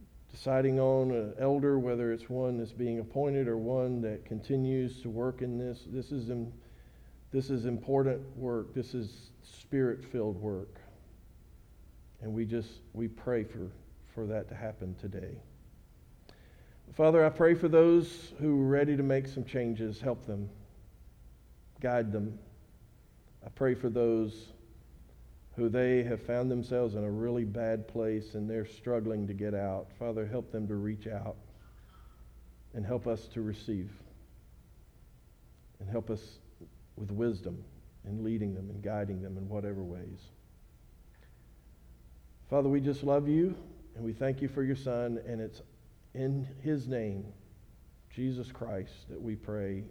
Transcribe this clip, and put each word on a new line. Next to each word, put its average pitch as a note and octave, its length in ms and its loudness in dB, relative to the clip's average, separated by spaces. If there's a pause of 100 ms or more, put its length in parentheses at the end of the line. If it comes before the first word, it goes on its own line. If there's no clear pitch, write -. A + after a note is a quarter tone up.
(320)
deciding C3 480 4
on C3 320 6
an A2 280 0
elder, C#3 400 6
whether A#2+ 320 2
it's A2+ 180 -4
one B2+ 280 0
that's A2+ 160 -4
being A#2 260 -2
appointed C#3 480 0
or A2+ 100 2
one B2+ 440 0
that A2 240 -4
continues C3 760 0
to A#2+ 80 -6
work B2 320 -2
in B2 160 -2
this. B2 300 -6
This B2 240 -6
is A#2+ 180 -4
im-, A#2+ 220 -4 (800)
this C3+ 180 0
is B2 160 0
important B2+ 560 2 (140)
work. A#2+ 380 -2
This B2 200 -4
is A2+ 380 -6 (120)
spirit-filled A#2+ 1000 0
work. G2+ 340 -4 (1500)
And A2 120 -6
we A2+ 100 0
just, A2+ 380 -4 (100)
we A2+ 160 -4
pray A2+ 380 -2
for, F#2 260 -8 (420)
for A2+ 120 -6
that G#2+ 240 -4
to - 60 -10
happen G#2 440 -8
today. G2 380 -8 (1600)
Father, D#3+ 280 10
I D3+ 40 8
pray E3 240 8
for E3+ 160 4
those E3+ 720 8
who D3 200 4
are C3+ 60 4
ready C#3+ 300 6
to C#3 60 2
make C3+ 220 4
some C3+ 200 -6
changes. A2+ 560 -2
Help B2 240 -2
them. G2+ 240 -4 (1300)
Guide B2 320 2
them. G#2+ 260 -2 (1080)
I - 20 -12
pray C3 260 2
for B2 160 0
those A2+ 580 2 (1080)
who A#2 140 2
they B2+ 340 4
have A#2+ 180 -2
found B2 300 0
themselves B2 440 0
in G#2 100 -2
a G#2 40 0
really A#2 360 0
bad A2+ 420 -2
place A2 460 -2
and G#2+ 160 -4
they're A2 160 -2
struggling A2 640 -2
to G#2 60 -4
get G#2 200 -2
out. G2 340 -2 (100)
Father, A2 280 -2
help A2+ 260 -4
them G#2+ 160 -2
to G#2 80 -2
reach G#2 320 -4
out G#2 300 -6 (1400)
and G#2+ 120 -4
help A#2 220 -2
us A2 200 -4
to - 140 -6
receive. G#2 480 -4 (1900)
And G2 100 -8
help G2 200 -2
us G#2+ 120 -4 (760)
with G#2 140 -6
wisdom G2 520 -2 (420)
in G#2+ 200 -6
leading G#2 280 -2
them F#2+ 160 -8
and G2+ 140 -10
guiding G2+ 380 -4
them F#2+ 160 -8
in F#2+ 100 -8
whatever G2+ 360 -6
ways. F2+ 360 -10 (2250)
Father, C#3 180 2
we C#3 140 4
just C#3 220 0
love C#3+ 260 2
you E3+ 260 4 (400)
and A2+ 80 -8
we A2+ 80 -2
thank C3+ 300 -2
you C#3 80 0
for C3+ 140 -2
your C3 120 0
Son, A#2+ 500 -2
and A#2 140 -4
it's A2 220 -8 (520)
in C3+ 340 -2 (140)
his C#3+ 260 -2
name, G#2+ 380 -2 (840)
Jesus B2+ 420 -4
Christ, G#2 580 -8
that - 120 -12
we A2 140 -4
pray G2+ 560 -4